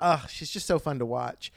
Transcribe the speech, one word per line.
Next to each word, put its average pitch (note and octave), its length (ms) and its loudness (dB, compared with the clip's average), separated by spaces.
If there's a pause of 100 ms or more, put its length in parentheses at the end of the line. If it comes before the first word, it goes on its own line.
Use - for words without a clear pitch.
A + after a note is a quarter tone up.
Ugh, E3 280 4
she's - 220 -10
just - 160 -6
so E3 140 4
fun C#3+ 180 -2
to A#2+ 80 0
watch. B2 500 -4